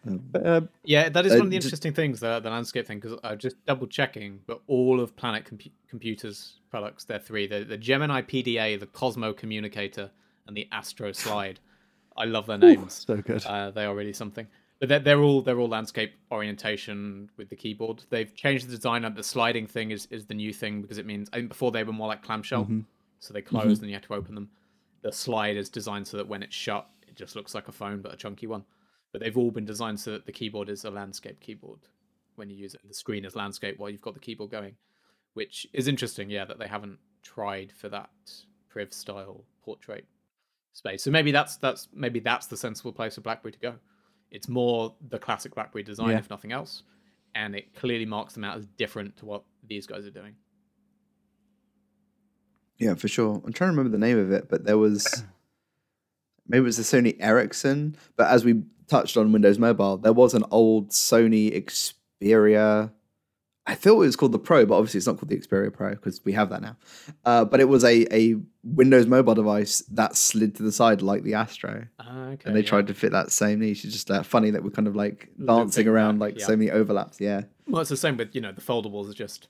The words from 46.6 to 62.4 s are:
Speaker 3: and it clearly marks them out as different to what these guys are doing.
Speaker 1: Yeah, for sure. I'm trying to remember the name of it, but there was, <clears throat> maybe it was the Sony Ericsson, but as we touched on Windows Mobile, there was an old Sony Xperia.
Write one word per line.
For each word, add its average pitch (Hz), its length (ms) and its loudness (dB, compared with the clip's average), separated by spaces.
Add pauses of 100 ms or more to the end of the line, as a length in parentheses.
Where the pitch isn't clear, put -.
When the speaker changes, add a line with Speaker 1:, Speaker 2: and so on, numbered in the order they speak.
Speaker 3:
and 107 200 -6
it - 200 -14
clearly 117 320 -4
marks 107 260 -8
them 110 100 -12
out 101 140 -10
as 104 80 -14
different 101 520 -8
to 107 100 -20
what 104 160 -12 (200)
these 107 220 -12
guys 101 220 -16
are - 40 -18
doing. 101 220 -20 (2500)
Speaker 1:
Yeah, 104 160 0
for 107 120 -6
sure. 107 280 0 (100)
I'm 117 80 -10
trying 185 180 0
to 156 60 0
remember 123 180 0
the 104 80 0
name 120 140 4
of 98 140 2
it, - 180 0
but 82 160 -2
there 104 140 4
was, 107 440 2 (540)
<clears throat> - 680 -20
maybe 120 140 4
it 127 40 4
was 117 120 0
the 113 60 -4
Sony 120 360 4
Ericsson, 135 760 2 (200)
but - 120 4
as 117 160 6
we 117 200 4 (240)
touched - 300 2
on 107 140 4
Windows 104 280 8
Mobile, 98 380 2
there 110 160 4
was 123 200 8
an 107 180 4
old 110 380 6
Sony 113 640 4 (100)
Xperia. 107 1300 4 (760)